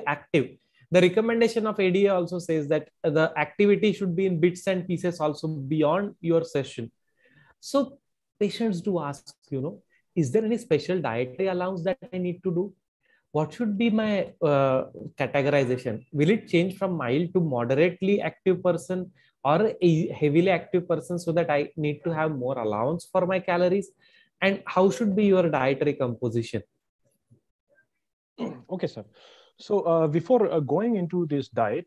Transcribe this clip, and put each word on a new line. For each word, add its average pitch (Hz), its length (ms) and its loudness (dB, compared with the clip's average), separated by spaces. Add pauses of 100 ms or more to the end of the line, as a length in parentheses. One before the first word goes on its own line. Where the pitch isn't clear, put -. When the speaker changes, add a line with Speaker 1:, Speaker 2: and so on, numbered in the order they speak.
Speaker 1:
active." 143 440 0 (420)
The 180 80 6
recommendation 226 640 2
of 214 140 -4
A 190 100 2
D 196 160 4
A 196 80 2
also 175 240 -2
says 160 300 -4
that 151 220 -2 (120)
the 156 340 2
activity 196 560 2
should 190 220 -4
be 190 120 0
in 180 120 0
bits 175 300 0
and 185 180 -2
pieces 175 320 -4
also 151 300 -4
beyond 156 720 0
your 165 240 0
session. 135 480 -6 (640)
So - 400 -4 (400)
patients 208 420 -2
do 180 200 -2
ask, 143 340 -10 (160)
you 135 100 -4
know, 185 220 -8 (320)
"Is 147 160 2
there 220 140 2
any 220 140 0
special 180 420 0
dietary 127 480 -2
allowance 185 340 -4
that 180 160 -2 (140)
I 185 60 -6
need 180 260 -4
to 185 100 -2
do? 190 180 -4 (600)
What 151 200 -2
should 208 240 -4
be 233 140 2
my, 214 420 0 (180)
uh, 135 340 2 (340)
categorization? 131 920 0
Will 151 180 2
it 220 160 0
change 180 320 0
from 185 180 -2
mild 151 380 -2
to 185 60 2
moderately 160 800 2
active 180 420 -2
person 180 480 -2 (320)
or 165 300 2 (100)
a 175 100 6 (280)
heavily 160 300 4
active 175 380 0
person 170 300 -4
so 170 140 -4
that 160 180 0
I 147 260 0
need 147 280 -2
to 170 60 -2
have 156 200 -2 (140)
more 131 140 -4
allowance 117 520 -2
for 185 160 0
my 190 140 -2
calories? 180 480 0 (520)
And 196 260 0
how 190 240 4
should 202 260 0
be 214 80 4 (100)
your 180 140 4 (120)
dietary 139 340 0
composition?" 117 680 -4 (1800)
Speaker 2:
<clears throat> 233 140 -6 (180)
Okay, 180 160 -6
sir. 110 180 -10 (520)
So, - 260 -6
uh, 165 260 2
before, 180 420 2
uh, 165 80 0
going 170 380 0
into 175 300 -2
this 143 220 -4
diet, 117 380 -2